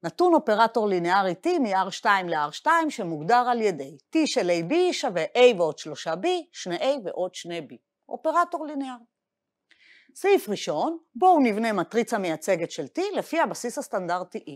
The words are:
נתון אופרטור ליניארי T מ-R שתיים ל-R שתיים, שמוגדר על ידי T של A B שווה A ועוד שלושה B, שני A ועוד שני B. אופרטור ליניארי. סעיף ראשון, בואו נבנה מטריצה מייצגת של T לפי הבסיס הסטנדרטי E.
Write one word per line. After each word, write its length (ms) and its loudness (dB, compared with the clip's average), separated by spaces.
נתון 300 2
אופרטור 540 2
ליניארי 460 2
T 120 2
מ-R 320 0
שתיים 380 0
ל-R 240 -2
שתיים, 380 0
שמוגדר 600 0
על 100 0
ידי 360 -4
T 100 6
של 240 0
A 220 0
B 200 2
שווה 320 -2
A 340 6
ועוד 200 0
שלושה 360 -8
B, 120 -4
שני 240 -8
A 280 0
ועוד 300 -6
שני 240 -10
B. 160 -12
אופרטור 580 -2
ליניארי. 380 -10
סעיף 340 2
ראשון, 500 -4
בואו 260 6
נבנה 320 2
מטריצה 460 -2
מייצגת 520 -2
של 140 -8
T 180 -6
לפי 280 -4
הבסיס 380 -4
הסטנדרטי 600 -6
E. 180 -14